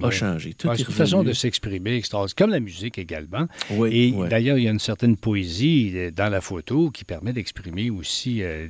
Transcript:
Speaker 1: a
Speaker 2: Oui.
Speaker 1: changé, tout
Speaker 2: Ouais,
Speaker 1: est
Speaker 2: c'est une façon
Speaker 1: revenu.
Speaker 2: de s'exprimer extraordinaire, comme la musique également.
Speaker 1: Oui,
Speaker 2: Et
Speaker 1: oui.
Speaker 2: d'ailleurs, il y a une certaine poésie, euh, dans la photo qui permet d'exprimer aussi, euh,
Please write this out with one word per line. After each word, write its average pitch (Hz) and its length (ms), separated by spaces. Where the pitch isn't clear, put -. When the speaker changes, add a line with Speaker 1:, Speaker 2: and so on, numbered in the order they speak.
Speaker 1:
a 120 60
Speaker 2:
Oui. 117 60
Speaker 1:
changé, 87 400
tout - 140
Speaker 2:
Ouais, 120 60
Speaker 1:
est 113 60
Speaker 2:
c'est 131 100
une - 40
façon 180 260
Speaker 1:
revenu. 127 120
Speaker 2:
de 117 60
s'exprimer 104 580
extraordinaire, 101 400
comme 208 140
la 180 100
musique 101 380
également. 87 500
Speaker 1:
Oui, 110 260
Speaker 2:
Et 123 160
Speaker 1:
oui. 95 140
Speaker 2:
d'ailleurs, 117 300
il 120 80
y - 20
a 107 40
une 107 80
certaine 113 360
poésie, 104 800
euh, 90 160
dans 98 160
la 98 140
photo 127 500
qui - 140
permet 87 260
d'exprimer 104 580
aussi, 107 540
euh, 80 260